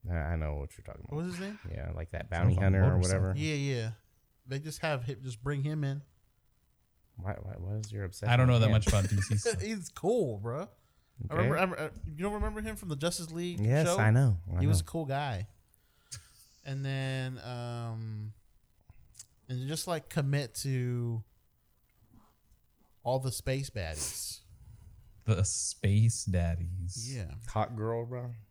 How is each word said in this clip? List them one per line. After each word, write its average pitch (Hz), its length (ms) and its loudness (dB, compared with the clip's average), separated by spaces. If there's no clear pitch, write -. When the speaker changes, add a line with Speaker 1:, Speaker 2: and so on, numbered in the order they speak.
Speaker 1:
I, 87 40 0
I 80 200 -2
know 76 200 -2
what 71 200 -6
you're - 80 -20
talking - 220 -14
about. - 100 -8
Speaker 2:
What 165 100 -4
was 180 100 -6
his 175 100 -8
name? 208 140 -10
Speaker 1:
Yeah, 80 240 -6
like 82 140 -8
that - 220 -8
Speaker 3:
Drove 85 100 0
Speaker 1:
bounty 92 160 6
Speaker 3:
a - 20 4
Speaker 1:
hunter 95 240 6
or 90 120 8
Speaker 3:
motorcycle. 92 320 4
Speaker 1:
whatever. 95 100 0
Speaker 2:
Yeah, 156 160 0
yeah. 135 360 0
They 135 100 -6
just 147 240 -8
have 147 220 -2
him, 117 200 -6
just 120 200 -10
bring 143 180 -2
him 151 220 -2
in. 139 180 -2
Speaker 1:
Why, 90 220 -6
why, 98 200 -10
what 104 260 -4
is 107 60 -12
your 101 140 -6
obsession 104 280 2
Speaker 3:
I - 20 8
don't 127 120 8
know 123 60 8
Speaker 1:
with 113 100 8
Speaker 3:
that 110 60 6
Speaker 1:
him? - 20 6
Speaker 3:
much 107 160 6
about 98 200 4
D 101 100 2
C 98 180 2
Speaker 2:
<laughs> - 20 4
Speaker 3:
stuff. 196 240 0
Speaker 2:
He's 208 280 -4
cool, 165 500 0
bro. 123 280 -4
I - 60 -6
Speaker 1:
Okay. 123 140 4
Speaker 2:
remember, 180 300 2
I, 151 60 -2
I, 147 40 -6
you 156 160 -6
don't 208 100 0
remember 214 280 -2
him 220 140 -4
from 202 140 -10
the 151 60 -2
Justice 165 360 -2
League 175 280 -4
Speaker 1:
Yes, 131 260 6
Speaker 2:
show? 175 140 4
Speaker 1:
I 110 100 6
know. 117 300 6
I - 40 0
Speaker 2:
He 92 40 4
was 101 140 6
Speaker 1:
know. 82 80 -4
Speaker 2:
a - 40 -16
cool 165 140 -4
guy. 135 400 -2
And 139 180 -4
then, 131 600 -2
um, 113 880 -6
and 127 180 -4
just, 156 200 -4
like, 160 220 -2
commit 143 540 0
to 123 580 0
all 131 160 0
the 131 120 -2
space 135 380 -4
baddies. 80 680 -8
Speaker 3:
The 98 180 4
space - 840 2
daddies. 90 920 -2
Speaker 2:
Yeah. 101 100 -6
Speaker 1:
Hot 110 260 -2
girl, 117 320 -4
bro. 123 240 -8